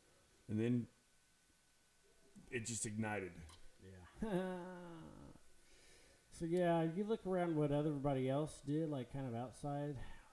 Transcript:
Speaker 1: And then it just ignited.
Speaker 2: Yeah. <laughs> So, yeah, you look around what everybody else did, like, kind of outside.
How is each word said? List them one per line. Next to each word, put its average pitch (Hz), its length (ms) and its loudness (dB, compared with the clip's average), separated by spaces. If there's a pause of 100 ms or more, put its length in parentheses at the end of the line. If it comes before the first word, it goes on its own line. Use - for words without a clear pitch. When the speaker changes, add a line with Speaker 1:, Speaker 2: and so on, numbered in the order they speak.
(480)
Speaker 1:
And 107 120 2
then 120 280 4 (1600)
it 117 140 -2
just 113 200 -2
ignited. 107 460 -2 (520)
Speaker 2:
Yeah. 95 460 -8
<laughs> 185 300 0 (1700)
So, - 140 -6
yeah, 170 400 6 (100)
you 208 80 0
look 220 240 -2
around 175 300 4
what 147 160 4
everybody 143 560 2
else 143 360 0
did, 151 240 2
like, 131 220 -4
kind 135 160 -4
of 117 80 -2
outside. 143 640 -2 (360)